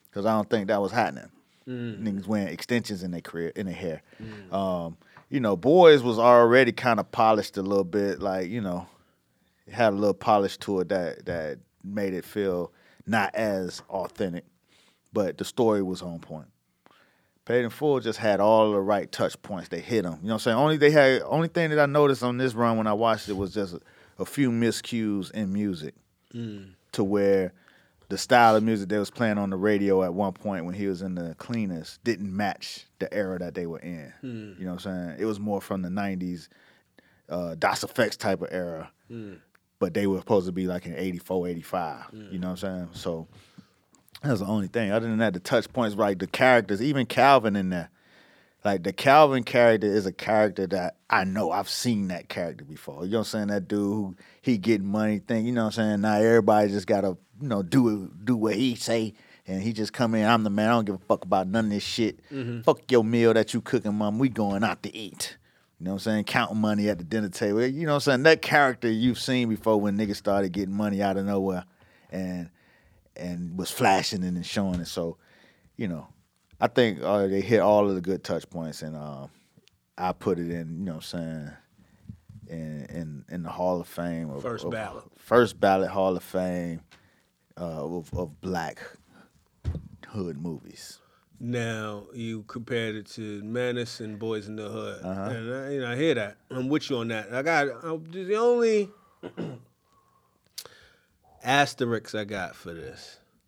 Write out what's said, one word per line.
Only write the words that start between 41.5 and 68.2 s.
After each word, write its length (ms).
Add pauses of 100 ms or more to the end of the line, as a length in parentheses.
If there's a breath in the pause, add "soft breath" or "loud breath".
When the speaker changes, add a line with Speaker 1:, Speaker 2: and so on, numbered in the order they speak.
Speaker 2:
Mm. 200
Speaker 1:
You 40
know 140
what 120
I'm 140
saying? 160
So 340 (920 soft breath)
that 80
was 120
the 40
only 220
thing. 240
Other 160
than 100
that, 160
the 60
touch 340
points, 220
like, 240
the 80
characters, 520
even 280
Calvin 480
in 140
there. 200 (760 soft breath)
Like, 180
the 80
Calvin 540
character 420
is 180
a 60
character 560
that 300 (120)
I 140
know. 260
I've 200
seen 400
that 180
character 380
before. 400
You 60
know 80
what 80
I'm 40
saying? 160
That 220
dude 100
who, 360 (260 soft breath)
he 160
getting 300
money 320
thing, 260
you 80
know 80
what 160
I'm 80
saying? 160
Now 140
everybody 540
just 160
gotta, 300 (260)
you 60
know, 160
do, 480 (100)
do 140
what 200
he 200
say, 380 (340 soft breath)
and 160
he 80
just 220
come 200
in, 140
"I'm 160
the 60
man, 180
I 60
don't 100
give 120
a 120
fuck 160
about 240
none 180
of 60
this 120
shit. 360 (140)
Speaker 2:
Mm-hmm. 300
Speaker 1:
Fuck 280
your 140
meal 280
that 200
you 80
cooking, 340
Mom. 240
We 80
going 380
out 180
to 100
eat." 440 (420)
You 60
know 60
what 40
I'm 40
saying? 260
Counting 320
money 320
at 80
the 80
dinner 240
table. 360
You 200
know 80
what 140
I'm 40
saying? 120